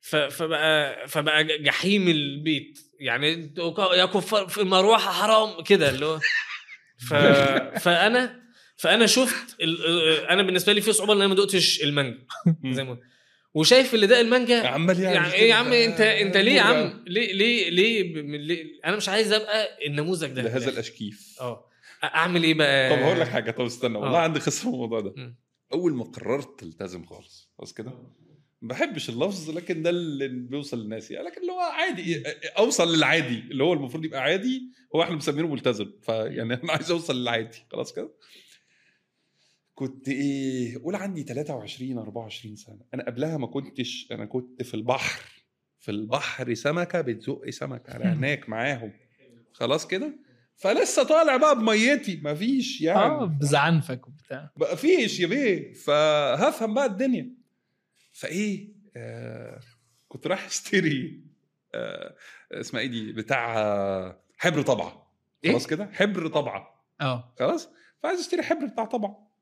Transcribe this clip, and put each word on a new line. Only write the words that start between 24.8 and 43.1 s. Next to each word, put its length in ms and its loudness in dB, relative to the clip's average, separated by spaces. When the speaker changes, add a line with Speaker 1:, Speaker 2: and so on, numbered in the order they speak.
Speaker 2:
ده. 180 -8
Speaker 1:
مم. 180 -16
Speaker 2:
أول 200 0
ما 100 -4
قررت 600 -6
التزم 420 -12
خالص، 520 -20
خلاص 160 -16
كده؟ 180 -12
ما 80 -14
بحبش 400 -6
اللفظ، 400 -4
لكن 320 -6
ده 80 0
اللي 380 -4
بيوصل 520 -8
للناس 320 -10
يعني، 160 -10
لكن 140 -14
اللي 100 -6
هو 80 -8
عادي، 640 -4
أوصل 380 4
للعادي 440 2
اللي 240 -2
هو 100 4
المفروض 320 -4
يبقى 160 -6
عادي، 400 0
هو 80 4
إحنا 120 -4
مسمينه 320 -2
ملتزم، 440 -2
فيعني 520 -4
أنا 200 -6
عايز 180 -2
أوصل 300 -2
للعادي، 360 -4
خلاص 220 -8
كده؟ 180 -10
كنت 340 -10
إيه، 760 -4
قول 120 -6
عندي 280 -8
تلاتة 320 -8
وعشرين، 420 -10
أربعة 240 -10
وعشرين 340 -16
سنة. 240 -20
أنا 120 -8
قبلها 320 -6